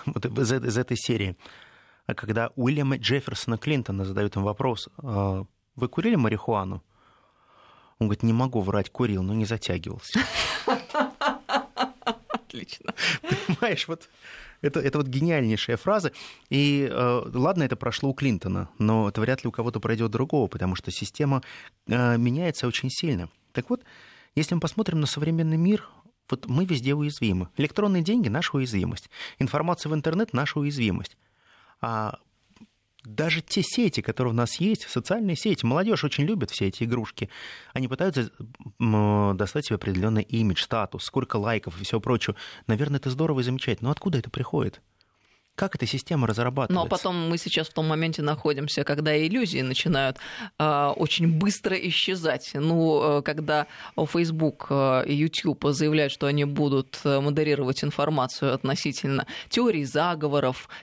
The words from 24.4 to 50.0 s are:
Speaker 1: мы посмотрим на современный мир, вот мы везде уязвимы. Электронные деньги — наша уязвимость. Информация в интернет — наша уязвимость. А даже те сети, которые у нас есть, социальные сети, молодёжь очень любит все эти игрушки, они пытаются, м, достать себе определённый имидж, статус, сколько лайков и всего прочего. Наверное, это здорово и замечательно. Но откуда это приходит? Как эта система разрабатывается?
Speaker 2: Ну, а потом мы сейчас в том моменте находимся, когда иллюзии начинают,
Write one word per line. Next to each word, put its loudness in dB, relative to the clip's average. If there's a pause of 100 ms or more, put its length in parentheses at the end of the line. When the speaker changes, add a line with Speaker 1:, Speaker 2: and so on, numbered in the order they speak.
Speaker 1:
мы 0
посмотрим 0
на 2
современный 0
мир, 4 (420)
вот -4
мы 2
везде 0
уязвимы. 0
Электронные 2
деньги — 2
наша -2
уязвимость. -2 (280)
Информация 0
в 2
интернет — 0
наша 0
уязвимость. 0 (680)
А -4 (880)
даже -2
те 0
сети, 0
которые 0
у 0
нас 0
есть, 0
социальные 0
сети, 0
молодёжь 2
очень 0
любит 0
все 0
эти -4
игрушки, -4 (440)
они -2
пытаются, 0 (480)
м, 4
достать -2
себе 0
определённый 0
имидж, 2
статус, -4
сколько -2
лайков -2
и -8
всего 0
прочего. 0 (320)
Наверное, 2
это -4
здорово 2
и 2
замечательно. -2
Но 2
откуда 0
это -6
приходит? -2 (720)
Как -2
эта -2
система 0
разрабатывается? 0
Speaker 2:
Ну, 2
а -4
потом 0
мы 2
сейчас -2
в -20
том 0
моменте 0
находимся, 0
когда 2
иллюзии 0
начинают, 0 (400)